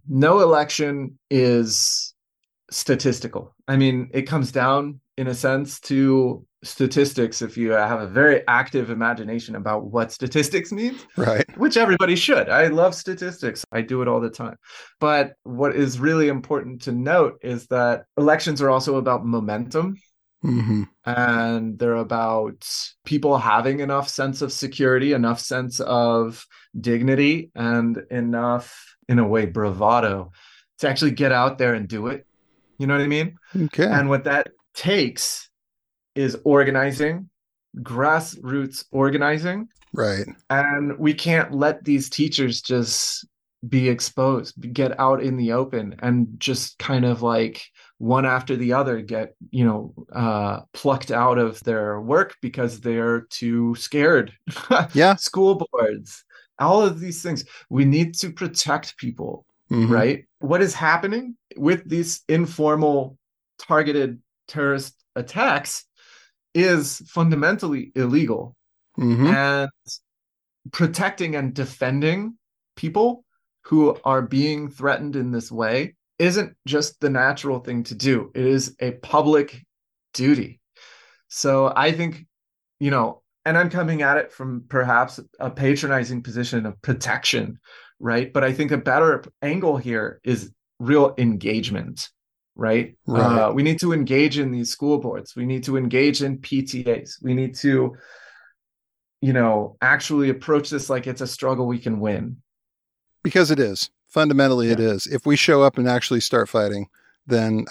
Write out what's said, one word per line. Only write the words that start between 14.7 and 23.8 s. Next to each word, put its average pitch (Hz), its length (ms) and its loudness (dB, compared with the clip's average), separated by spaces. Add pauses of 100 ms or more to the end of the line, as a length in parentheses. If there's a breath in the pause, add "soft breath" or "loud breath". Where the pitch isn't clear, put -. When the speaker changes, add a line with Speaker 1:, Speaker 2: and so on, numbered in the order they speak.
Speaker 1:
But 147 340 2 (100)
what 127 320 -2
is 131 240 0
really 156 280 2
important 127 560 -4
to 135 80 -6
note 135 500 2
is 120 260 -8
that 123 360 0 (140)
elections 151 440 2
are 139 80 4
also 135 280 2
about 123 280 0
momentum. 117 680 -2 (500)
Speaker 2:
Mm-hmm. 110 380 0 (220)
Speaker 1:
And 117 720 0
they're 120 160 2
about 113 720 -2 (380)
people 143 320 2
having 117 420 2
enough 139 280 -2